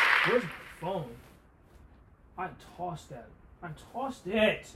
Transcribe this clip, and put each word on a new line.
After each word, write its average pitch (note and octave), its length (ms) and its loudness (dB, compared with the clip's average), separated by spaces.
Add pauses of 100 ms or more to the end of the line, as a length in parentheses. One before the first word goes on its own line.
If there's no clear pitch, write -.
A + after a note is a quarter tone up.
(260)
Where's A#3 160 6
the D#3+ 60 -4 (320)
phone? E3+ 260 -4 (1300)
I F3+ 120 -4 (280)
tossed E3+ 340 -8
that. A#2 180 -14 (340)
I F3 60 -10 (240)
tossed B3+ 340 -4
it. G#3+ 500 4